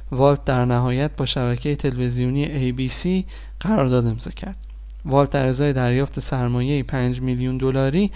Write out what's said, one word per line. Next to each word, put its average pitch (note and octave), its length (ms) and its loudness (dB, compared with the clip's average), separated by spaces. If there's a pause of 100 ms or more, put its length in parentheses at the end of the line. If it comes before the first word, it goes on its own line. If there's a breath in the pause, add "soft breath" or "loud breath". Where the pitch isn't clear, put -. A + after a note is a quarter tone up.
(120)
والت C#3 340 4
در B2+ 200 2
نهایت B2 520 2
با C3 80 0
شبکه B2 500 0
تلویزیونی B2+ 680 0
ای C#3 260 0
بی B2+ 180 -2
سی F#3 360 0 (340 loud breath)
قرارداد B2+ 480 2
امضا A2+ 240 -4
کرد. - 240 -10 (500)
والت C#3 240 4
در C#3 160 0
ازای C3+ 280 2
دریافت C3 460 0
سرمایه B2+ 640 0
پنج B2 380 -2
میلیون B2+ 360 -2
دلاری C3+ 580 2